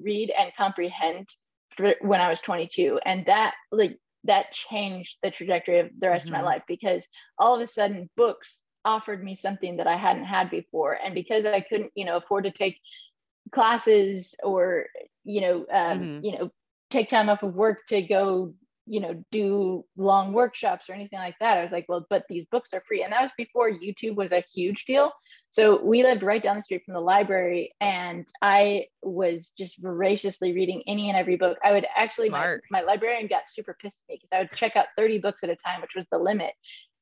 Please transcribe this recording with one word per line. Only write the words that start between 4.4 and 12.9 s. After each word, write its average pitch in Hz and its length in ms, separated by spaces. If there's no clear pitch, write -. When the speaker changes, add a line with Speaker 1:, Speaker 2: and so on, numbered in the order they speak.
Speaker 1:
changed 190 720
the 190 100
trajectory 175 480
of 170 180
the 185 120
rest 170 200
of - 60
my 160 60
Speaker 2:
Mm-hmm. - 20
Speaker 1:
life, - 240
because 180 400
all 240 180
of 233 60
a 233 60
sudden 202 480
books - 460
offered 214 400
me 190 120
something 190 420
that 170 100
I 170 80
hadn't 185 300
had 185 240
before. 160 440
And 185 200
because 214 320
I 202 160
couldn't, 214 340
you 196 100
know, 170 120
afford 196 260
to 190 80
take 190 260